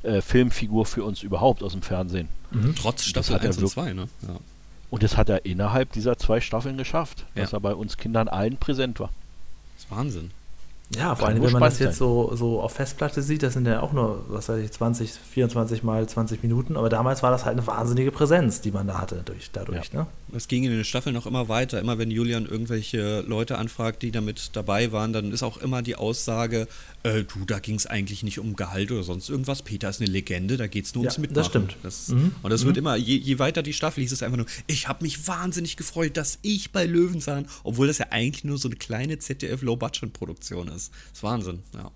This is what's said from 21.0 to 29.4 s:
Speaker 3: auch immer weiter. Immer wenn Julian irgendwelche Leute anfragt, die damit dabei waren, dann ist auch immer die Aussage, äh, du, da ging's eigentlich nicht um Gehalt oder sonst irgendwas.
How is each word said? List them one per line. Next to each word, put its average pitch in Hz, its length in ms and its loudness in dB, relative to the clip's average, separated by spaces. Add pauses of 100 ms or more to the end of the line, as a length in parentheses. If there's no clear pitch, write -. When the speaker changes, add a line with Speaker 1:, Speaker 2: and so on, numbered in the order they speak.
Speaker 3:
auch 117 120 -4
immer 123 200 -2
weiter. 117 320 0
Immer 113 200 0
wenn 113 100 0
Julian 117 380 0
irgendwelche 110 720 -2
Leute 113 380 -2
anfragt, 113 420 -4
die 120 80 -2
damit 107 460 -4
dabei 107 360 0
waren, 110 220 -2
dann 104 180 -2
ist 120 120 -2
auch 113 140 -6
immer 127 260 -2
die 120 120 -4
Aussage, 113 720 -2 (360)
äh, 110 200 2
du, 95 220 -6
da 101 140 -2
ging's 107 260 -2
eigentlich 101 380 -4
nicht 104 160 -4
um 104 160 -4
Gehalt 95 360 -2
oder 107 120 -2
sonst 90 260 -6
irgendwas. 135 320 -2